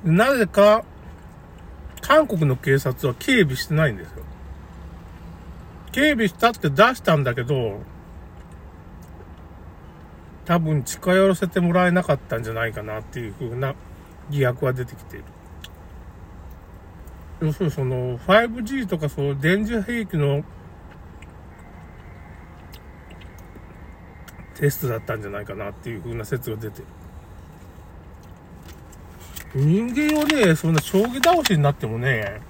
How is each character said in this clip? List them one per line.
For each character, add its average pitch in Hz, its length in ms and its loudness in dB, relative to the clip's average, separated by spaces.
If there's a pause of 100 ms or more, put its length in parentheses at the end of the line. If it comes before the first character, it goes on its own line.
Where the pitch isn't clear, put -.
な 202 300 6
ぜ 226 140 4
か、 208 360 6 (1160)
韓 302 240 6
国 165 200 0
の 131 100 4
警 139 240 2
察 131 280 -2
は 123 120 0
警 254 220 4
備 135 140 4
し - 120 -6
て 151 80 0
な 156 120 4
い 113 60 0
ん 98 40 -8
で 85 80 -12
す - 60 -16
よ。 - 120 -14 (1700)
警 302 140 6
備 226 160 2
し - 80 -2
た 233 140 4
っ - 20 4
て 175 180 -2
出 139 60 -2 (180)
し - 80 -8
た 165 160 4
ん 139 60 2
だ 123 100 0
け 123 100 -2
ど、 120 360 0 (2750)
多 170 140 4
分 156 240 2
近 - 320 0
寄 190 120 8
ら 190 60 4
せ 180 140 0
て 185 120 0
も 175 140 2
ら 180 140 6
え 175 40 4
な 180 120 4
か 156 100 2
っ 135 60 0
た - 180 -6
ん 113 60 -4
じ 113 80 -6
ゃ - 20 -6
な 113 140 -2
い 110 40 -2
か 107 120 -8
な 107 160 -6
っ 110 40 -12
て - 160 -10
い 113 100 -8
う 98 40 -12
風 120 220 -8
な 135 180 -2 (560)
疑 143 160 2
惑 123 200 0
が 127 80 2
出 127 120 -4
て 120 100 -14
き - 100 -18
て - 100 -16
い - 40 -14
る。 - 60 -16 (2250)
要 156 100 0
す 147 100 -4
る 185 40 2
に 147 60 0
そ 139 120 -4
の、 127 340 -2
フ 185 140 0
ァ 226 140 8
イ - 20 -4
ブ 233 140 -6
ジ 233 140 -4
ー 254 100 -2
と 175 140 -2
か 151 100 -2
そ 143 220 -2
う、 139 100 -4
電 190 240 4
磁 220 160 -2
兵 226 240 -4
器 - 120 -10
の 143 260 2 (4000)
テ 147 160 2
ス - 120 -4
ト 131 80 -2
だ 113 80 -2
っ 110 40 -6
た 110 140 -6
ん 107 80 -8
じ 101 40 -8
ゃ 98 40 -8
な 101 100 -6
い 101 40 -10
か 98 100 -10
な 101 160 -8
っ - 20 -14
て - 160 -12
い 113 80 -8
う 90 60 -10
風 117 100 -8
な 113 120 -8
説 123 260 -6
が 107 60 -6
出 110 120 -8
て - 140 -14 (2750)
る。 - 20 -8
人 196 400 4
間 302 240 2
は 302 60 2
ね、 240 300 4
そ 160 140 -2
ん 165 60 4
な 151 40 6
将 - 200 2
棋 247 160 2
倒 330 280 4
し 190 120 2
に 147 80 4
な 143 80 4
っ - 20 -2
て - 140 -6
も 113 100 -4
ね 110 420 -2 (100)